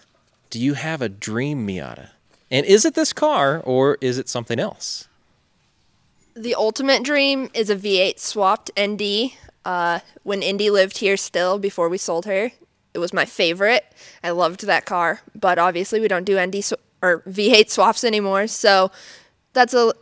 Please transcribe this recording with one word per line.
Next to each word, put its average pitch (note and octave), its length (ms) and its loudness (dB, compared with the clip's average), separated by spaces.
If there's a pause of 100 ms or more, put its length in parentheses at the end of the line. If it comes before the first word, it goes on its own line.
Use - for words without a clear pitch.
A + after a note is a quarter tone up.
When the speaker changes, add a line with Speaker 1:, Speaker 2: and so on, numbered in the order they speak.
(500)
Speaker 1:
do A2+ 100 -8
you C#3 140 0
have D3 280 -8
a A#2 60 -2
dream A2+ 580 -6
Miata? C#2+ 440 -8 (420)
And C#3 140 2
is G#3+ 180 6
it D#4+ 120 0
this D#4+ 180 0
car, E3 480 2
or C3 400 2
is B2+ 160 -2
it B2+ 100 -6
something A#2 320 -6
else? - 480 -8 (1300)
Speaker 2:
The A#3 200 -6
ultimate B3+ 500 0
dream C#4 500 0
is G#3+ 160 -2
a G#3 60 0
V F#3+ 260 0
eight F#3+ 180 0
swapped - 560 -2
N G3+ 220 -2
D. G#3 400 -4 (260)
Uh, F3 360 -2 (240)
when G3 200 -4
Indy G3+ 260 0
lived G3 280 2
here G3 180 0
still, F#3 440 -2
before F#3+ 280 -2
we F3+ 100 -4
sold F3 280 -4
her, G#3 260 -2 (420)
it E3+ 60 -8
was F3 140 -6
my F3 100 0
favorite. G3+ 640 0 (360)
I F3 100 -4
loved F3 340 -2
that F3+ 200 0
car, F3 360 -2 (120)
but F3+ 240 0
obviously F#3 440 0
we G#3+ 80 2
don't F#3 160 -2
do G3 120 0
N F#3 140 -2
D G3+ 80 -6
sw-, - 140 -6 (280)
or F3 240 0
V G3+ 300 2
eight G#3+ 160 6
swaps G#3+ 320 2
anymore, G#3 440 0
so F#3+ 440 4 (600)
that's B3 200 2
a, A#3 280 4